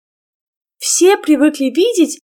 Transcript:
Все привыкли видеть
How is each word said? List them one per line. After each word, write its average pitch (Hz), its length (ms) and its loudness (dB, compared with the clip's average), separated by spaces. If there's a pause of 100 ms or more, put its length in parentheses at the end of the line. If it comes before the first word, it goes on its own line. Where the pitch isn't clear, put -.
(800)
Все 381 380 2
привыкли 294 500 0
видеть 330 640 -2